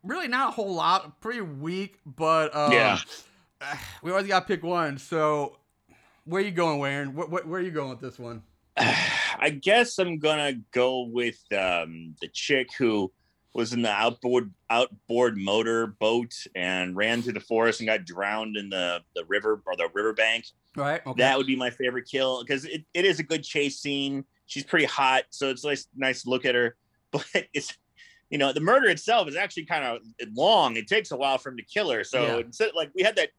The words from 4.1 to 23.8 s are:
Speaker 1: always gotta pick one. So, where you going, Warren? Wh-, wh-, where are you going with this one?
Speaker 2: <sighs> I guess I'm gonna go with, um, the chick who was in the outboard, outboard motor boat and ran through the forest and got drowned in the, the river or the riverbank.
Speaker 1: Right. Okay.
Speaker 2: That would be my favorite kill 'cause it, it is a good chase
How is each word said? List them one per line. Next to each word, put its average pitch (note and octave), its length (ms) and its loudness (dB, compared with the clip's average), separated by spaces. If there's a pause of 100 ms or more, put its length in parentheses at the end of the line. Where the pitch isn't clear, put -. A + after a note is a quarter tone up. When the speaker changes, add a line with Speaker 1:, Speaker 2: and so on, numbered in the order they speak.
Speaker 1:
always G3 160 2
gotta F#3 180 2
pick F3+ 180 -2
one. E3 360 0
So, D3+ 580 0 (680)
where F3+ 180 0
you G#3 80 0
going, E3 280 2
Warren? C#3 360 -2
Wh-, D#3+ 140 -6
wh-, E3 200 -4
where F3+ 120 -4
are F3+ 40 -2
you F3+ 60 -6
going C#3+ 200 -4
with B2 100 -14
this C3 180 -14
one? A#2 240 -14 (160)
Speaker 2:
<sighs> - 180 -12
I - 760 0 (120)
guess A#3+ 360 4
I'm F3 200 0
gonna D3 360 0 (180)
go B2+ 380 2
with, A#2+ 300 -2 (160)
um, E2 640 -2
the E2+ 120 -10
chick C3 360 0 (100)
who G#2+ 320 2 (440)
was A2+ 180 -2
in A#2+ 100 0
the A2 80 2
outboard, A#2 600 0 (180)
outboard A#2 680 2
motor A2 520 0
boat A#2 440 0 (220)
and F#2 400 -2
ran A2+ 280 0
through A#2+ 100 -4
the G2 80 -6
forest A2+ 400 2
and A2 80 -2
got A2 160 0
drowned G#2 520 -6
in G2+ 120 -8
the, F2+ 320 -2 (160)
the E2+ 80 -6
river G#2 420 0
or F#2 80 -4
the E2+ 200 -2
riverbank. A2 500 0 (320)
Speaker 1:
Right. D3 280 -4
Okay. B2+ 160 -6
Speaker 2:
That C3 180 6
would C3+ 100 0
be C3 80 0
my B2+ 140 -2
favorite B2 380 -4
kill C3 360 -2
'cause C#3 220 -4
it, D#3 180 -10 (100)
it F3 100 0
is E3+ 140 4
a D#3+ 60 -4
good D#3+ 180 -2
chase C#3+ 380 -2